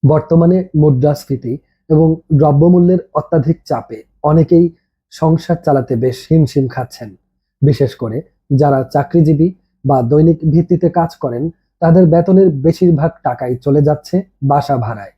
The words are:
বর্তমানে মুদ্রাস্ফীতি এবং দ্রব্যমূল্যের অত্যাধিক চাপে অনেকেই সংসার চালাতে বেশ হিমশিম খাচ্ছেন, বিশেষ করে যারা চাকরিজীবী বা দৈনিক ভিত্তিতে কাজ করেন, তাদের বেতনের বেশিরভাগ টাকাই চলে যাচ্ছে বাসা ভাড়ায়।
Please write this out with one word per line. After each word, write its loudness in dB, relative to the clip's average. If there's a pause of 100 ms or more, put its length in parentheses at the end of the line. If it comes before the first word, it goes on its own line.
বর্তমানে 2 (180)
মুদ্রাস্ফীতি -2 (360)
এবং 2 (260)
দ্রব্যমূল্যের 2 (120)
অত্যাধিক -2
চাপে -8 (260)
অনেকেই 2 (480)
সংসার -2
চালাতে -2
বেশ -4
হিমশিম 0
খাচ্ছেন, -12 (520)
বিশেষ 0
করে -8 (340)
যারা 2 (120)
চাকরিজীবী 0 (380)
বা 0
দৈনিক 2 (100)
ভিত্তিতে 0
কাজ -4
করেন, -8 (380)
তাদের 4
বেতনের 4 (160)
বেশিরভাগ 0 (120)
টাকাই -6
চলে 0
যাচ্ছে -2 (280)
বাসা -2
ভাড়ায়। -10